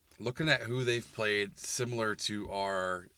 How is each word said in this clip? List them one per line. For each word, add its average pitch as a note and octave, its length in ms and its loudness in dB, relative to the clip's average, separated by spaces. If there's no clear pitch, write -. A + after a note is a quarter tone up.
looking B2+ 300 -2
at B2 140 4
who B2 200 0
they've A#2 300 0
played G#2 440 2
similar A2+ 580 -2
to G2+ 360 -4
our F#2 560 0